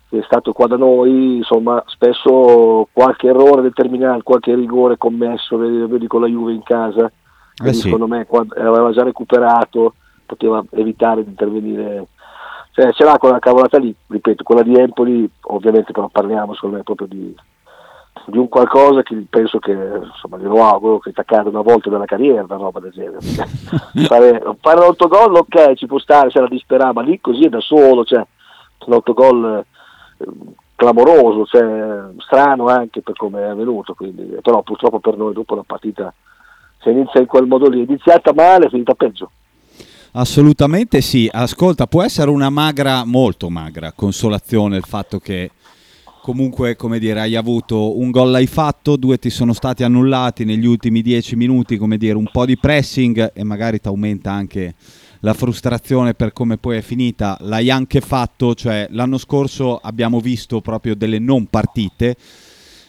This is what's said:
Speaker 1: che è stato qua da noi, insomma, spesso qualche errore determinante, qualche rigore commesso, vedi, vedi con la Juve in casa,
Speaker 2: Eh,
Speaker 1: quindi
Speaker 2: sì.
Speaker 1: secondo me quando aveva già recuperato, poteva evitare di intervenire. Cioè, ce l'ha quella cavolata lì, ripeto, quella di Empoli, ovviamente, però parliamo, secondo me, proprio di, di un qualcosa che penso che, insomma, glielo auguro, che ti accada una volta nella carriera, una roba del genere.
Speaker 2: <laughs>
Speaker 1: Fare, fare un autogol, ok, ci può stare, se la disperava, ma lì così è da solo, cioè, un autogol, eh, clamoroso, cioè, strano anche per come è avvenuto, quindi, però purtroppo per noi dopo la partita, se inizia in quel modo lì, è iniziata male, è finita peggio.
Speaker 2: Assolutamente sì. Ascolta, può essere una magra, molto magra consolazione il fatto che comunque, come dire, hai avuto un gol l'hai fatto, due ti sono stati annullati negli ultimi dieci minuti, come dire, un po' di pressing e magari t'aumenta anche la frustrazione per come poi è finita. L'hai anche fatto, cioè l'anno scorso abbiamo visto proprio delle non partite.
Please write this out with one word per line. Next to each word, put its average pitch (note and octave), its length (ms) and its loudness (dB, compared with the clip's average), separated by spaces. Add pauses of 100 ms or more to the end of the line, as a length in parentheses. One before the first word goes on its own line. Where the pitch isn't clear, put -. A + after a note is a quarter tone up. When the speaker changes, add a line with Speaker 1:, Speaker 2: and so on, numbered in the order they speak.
(100)
Speaker 1:
che A2+ 80 -4
è G2+ 60 -4
stato A#2+ 280 -2
qua B2 140 2
da A#2+ 100 -2
noi, B2+ 600 2
insomma, A#2 500 -2
spesso A#2+ 1040 4
qualche B2+ 360 2
errore C3+ 340 6
determinante, B2+ 600 -2
qualche B2 300 0
rigore B2 440 0
commesso, A#2 580 -4
vedi, A#2 300 -2
vedi A#2 200 -4
con A#2 140 -2
la A#2+ 60 0
Juve A#2 260 -4
in G#2+ 120 -8
casa, A2+ 420 -2
Speaker 2:
Eh, - 560 -18
Speaker 1:
quindi B2 140 0
Speaker 2:
sì. A2 60 -4
Speaker 1:
secondo A2 260 -2
me A#2 180 -6
quando A#2 280 -2
aveva A#2 360 2
già B2 140 2
recuperato, A#2 920 0 (320)
poteva A2 440 -4
evitare A2 520 -2
di G#2 60 -10
intervenire. G#2 800 -8 (680)
Cioè, B2 200 4
ce - 120 4
l'ha D3 140 6
quella B2+ 200 4
cavolata B2+ 400 4
lì, A#2 160 -2 (140)
ripeto, G#2+ 340 -2
quella A#2 200 2
di A#2+ 120 2
Empoli, B2 560 2 (120)
ovviamente, G#2+ 500 0
però G2+ 160 -6
parliamo, G#2 460 -4
secondo G2+ 240 -8
me, F#2+ 40 -12
proprio G2+ 240 -8
di, F#2 280 -16 (920)
di G#2+ 120 -2
un B2 100 0
qualcosa C3+ 540 4
che - 120 -6 (140)
penso A2+ 300 -2
che, G2+ 140 -4
insomma, G2 680 -10
glielo G#2 260 2
auguro, G#2+ 360 2
che G2 120 -14
ti - 80 -8
accada G#2 300 0
una G#2+ 100 -6
volta G#2+ 300 2
nella G2+ 160 -4
carriera, A2 380 0
una F#2+ 120 -10
roba F#2+ 240 -10
del F#2 120 -18
genere. F#2 280 -14
Speaker 2:
<laughs> - 880 -6
Speaker 1:
Fare, A#2+ 360 6 (180)
fare E3 180 4
un F3 60 6
autogol, F3 520 4
ok, C#3 380 6
ci C3 120 -8
può C3+ 120 -4
stare, C#3 320 4
se C#3 100 2
la B2+ 80 0
disperava, C3 460 0
ma A#2 80 -4
lì D#3+ 180 -2
così C3 240 0
è D#3 40 4
da A#2 120 -2
solo, C3 440 4
cioè, G#2+ 200 0 (600)
un A#2+ 60 0
autogol, A#2 720 2 (520)
eh, - 80 -14 (520)
clamoroso, A#2+ 680 4
cioè, G#2+ 760 -2
strano C3 500 0
anche A#2+ 340 -2
per G#2 140 -12
come G2+ 240 -8
è G2+ 80 -6
avvenuto, G#2 460 -6
quindi, F#2 460 -14
però A2+ 220 2
purtroppo A2+ 380 -4
per A2 160 -2
noi G#2 180 -6
dopo A2 200 -8
la G2+ 120 -10
partita, G2+ 460 -12 (720)
se A#2 80 0
inizia C3 300 0
in B2+ 60 2
quel C3 200 2
modo C3 220 2
lì, B2+ 120 0
è A#2+ 40 -2
iniziata - 480 2
male, E3+ 340 6
è - 40 -2
finita B2 240 -2
peggio. G#2+ 360 -6 (800)
Speaker 2:
Assolutamente D3 920 2
sì. A2+ 280 0
Ascolta, B2+ 560 -2
può E3+ 160 0
essere D3+ 280 -2
una C#3 200 0
magra, C#3+ 540 -2
molto A#2 460 -2
magra D#2+ 420 -12
consolazione G2+ 840 -4
il F#2 80 -6
fatto G2+ 340 -10
che F#2 320 -10 (720)
comunque, B2+ 540 -4
come A#2 220 -6
dire, A2 220 -4
hai A2+ 160 -4
avuto A2+ 640 -4
un B2+ 120 -4
gol B2+ 200 2
l'hai B2+ 160 2
fatto, D3 500 -2
due B2+ 220 0
ti A#2+ 120 -6
sono A#2+ 220 -2
stati B2+ 320 -4
annullati B2 600 0
negli A2 220 -2
ultimi A2+ 360 0
dieci A#2 340 -2
minuti, A#2+ 400 -2
come G#2+ 220 -2
dire, G#2+ 180 -2
un G#2+ 160 -4
po' B2 140 -2
di C3 100 0
pressing B2 800 -2
e G2+ 100 -10
magari G#2+ 360 -6
t'aumenta G2+ 520 -6
anche F#2+ 420 -10 (460)
la G#2+ 140 -2
frustrazione B2 800 -4
per A2 180 -6
come A#2 240 -6
poi A#2 220 -8
è - 20 -6
finita. A2+ 600 -6
L'hai A2+ 300 -2
anche C3 300 0
fatto, A#2+ 540 -4
cioè G#2+ 360 -6
l'anno B2 280 -6
scorso C3 640 -6
abbiamo A#2 360 -4
visto A#2 440 -6
proprio A2 340 -6
delle G#2+ 220 -4
non B2 280 -2
partite. A2+ 680 -4 (720)